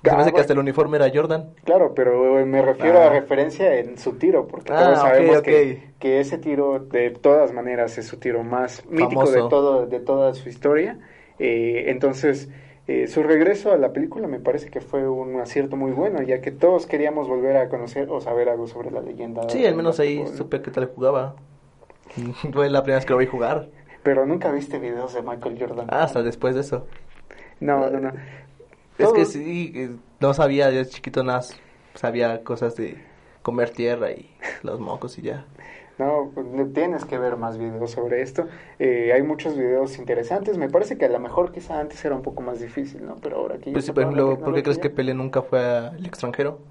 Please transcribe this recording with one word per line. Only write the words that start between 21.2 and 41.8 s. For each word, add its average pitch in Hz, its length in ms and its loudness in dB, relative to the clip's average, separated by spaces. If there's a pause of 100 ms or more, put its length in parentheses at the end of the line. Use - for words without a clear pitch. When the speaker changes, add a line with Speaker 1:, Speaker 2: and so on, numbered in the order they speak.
Speaker 1:
<laughs> 120 460 -10
Fue 143 180 2
la 139 120 2
primera 135 160 0
vez 131 80 -4
que 135 60 0
lo 127 60 4
vi 131 80 4
jugar. 131 420 -4 (340)
Speaker 2:
Pero 135 240 2
nunca 170 260 -2
viste 143 260 -6
videos 123 360 -8
de 117 80 -6
Michael 117 360 -10
Jordan. 120 320 -8
Speaker 1:
Ah, 156 140 2
hasta 123 180 -2
después 127 320 -2
de 131 80 -2
eso. 131 240 -6 (760)
Speaker 2:
No, 139 300 0
no, 135 100 -4
no. 135 80 -4
Speaker 1:
Es - 1000 -6
que 220 140 6
Speaker 2:
Todos - 100 2
Speaker 1:
sí, 165 440 -6
eh, 127 140 -8 (300)
no 139 140 4
sabía, 139 360 4
yo 131 80 0
de 131 80 -2
chiquito - 360 -6
nada, 127 200 -2 (520)
sabía 117 480 -2
cosas 117 340 -4
de 110 200 -8 (460)
comer 120 280 -2
tierra 120 420 -2
y - 180 -14 (320)
los - 180 -8
mocos - 380 -10
y - 40 -14
ya. 123 240 -8 (520)
Speaker 2:
No, 139 340 -2
pues, 131 140 -10
no, 135 220 -2
tienes 156 360 -2
que 131 140 -6
ver 123 180 -2
más 113 220 -8
videos 113 320 -6
sobre 120 320 -4
esto. 165 240 -6 (320)
Eh, 120 340 2
hay 135 100 6
muchos 151 340 -4
videos 131 420 0
interesantes. 165 580 -4
Me 147 120 -4
parece 185 280 0
que 139 100 0
a - 20 2
lo 120 100 0
mejor 175 340 -2
quizá 160 280 -8